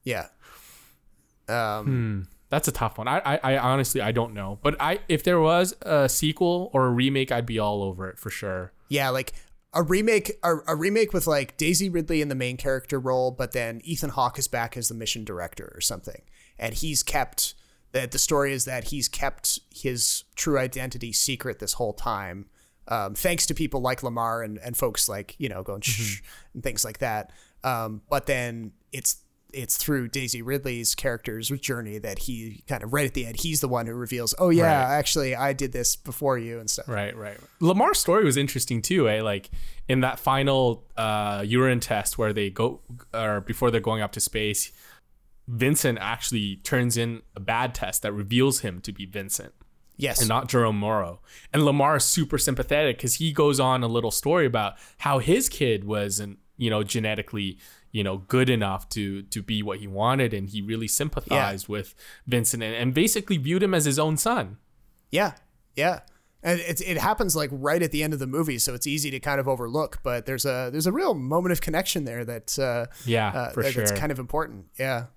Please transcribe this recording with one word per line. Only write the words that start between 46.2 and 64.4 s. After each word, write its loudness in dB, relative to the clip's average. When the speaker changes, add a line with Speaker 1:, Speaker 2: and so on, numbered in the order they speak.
Speaker 2:
turns 0
in -2
a -14
bad 0
test -4
that -2
reveals 2
him -6
to -10
be -10
Vincent. -8
Speaker 1:
Yes. -2
Speaker 2:
And 4
not 0
Jerome 4
Morrow. -2
And 6
Lamar 6
is 2
super 2
sympathetic 2
'cause 0
he 0
goes 4
on 4
a 0
little 0
story 2
about 0
how 2
his 2
kid 0
wasn't, -4
you 0
know, 0
genetically, -4
you -2
know, -2
good 2
enough 0
to, -4
to -8
be -2
what -6
he -12
wanted. 2
And -4
he -6
really -4
sympathized -2
Speaker 1:
Yeah. -4
Speaker 2:
with -6
Vincent 2
and, -2
and 0
basically 2
viewed 2
him 4
as 4
his 2
own 2
son. 0